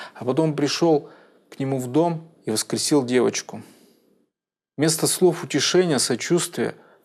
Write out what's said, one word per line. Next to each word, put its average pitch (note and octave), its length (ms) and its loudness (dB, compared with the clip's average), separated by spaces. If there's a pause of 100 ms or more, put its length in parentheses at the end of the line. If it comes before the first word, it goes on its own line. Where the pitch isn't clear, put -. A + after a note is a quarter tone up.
(140)
А - 100 -14
потом D3 320 0
пришёл D3 540 0 (400)
к - 100 -16
нему C3+ 180 -2
в B2+ 80 -6
дом D#3+ 400 0 (200)
и - 40 -4
воскресил A#2+ 540 0
девочку. A#2 560 -2 (1160)
Вместо D#3 280 0
слов E3+ 380 2
утешения, D3+ 540 2
сочувствия, A#2+ 760 -2 (300)